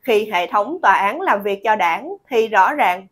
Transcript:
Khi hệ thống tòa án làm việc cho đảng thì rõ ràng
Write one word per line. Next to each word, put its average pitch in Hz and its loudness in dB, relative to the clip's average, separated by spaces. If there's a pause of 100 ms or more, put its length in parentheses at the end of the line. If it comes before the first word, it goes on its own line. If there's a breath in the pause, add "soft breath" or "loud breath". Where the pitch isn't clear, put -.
Khi 214 0
hệ 180 0
thống 226 -2
tòa 202 4
án 196 0
làm 240 0
việc 202 -4
cho 220 2
đảng 196 -4 (140)
thì 226 0
rõ 208 2
ràng 190 -2